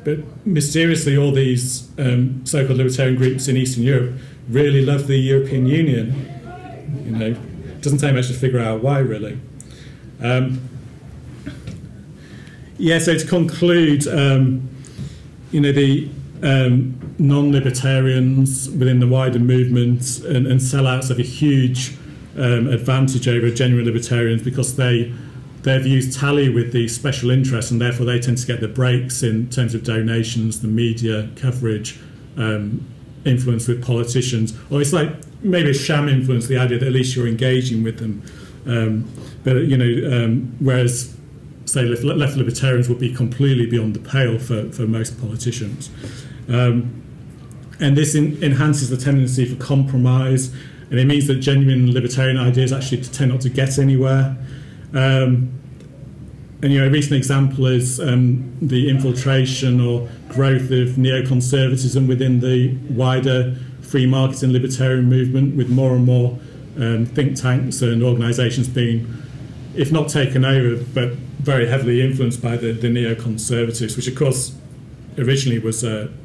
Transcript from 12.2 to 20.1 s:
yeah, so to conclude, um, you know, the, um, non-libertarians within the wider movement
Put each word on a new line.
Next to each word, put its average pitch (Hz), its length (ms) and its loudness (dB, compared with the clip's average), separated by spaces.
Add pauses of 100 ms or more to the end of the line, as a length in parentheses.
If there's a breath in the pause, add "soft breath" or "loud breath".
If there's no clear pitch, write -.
yeah, 165 220 2
so 160 180 2
to - 80 -4
conclude, 165 800 2
um, 135 640 2 (840 loud breath)
you 156 100 0
know, 143 120 4
the, 139 360 2 (340)
um, 131 520 4 (240)
non-libertarians 135 1500 2
within 127 300 2
the 123 80 4
wider 127 320 2
movement 123 800 2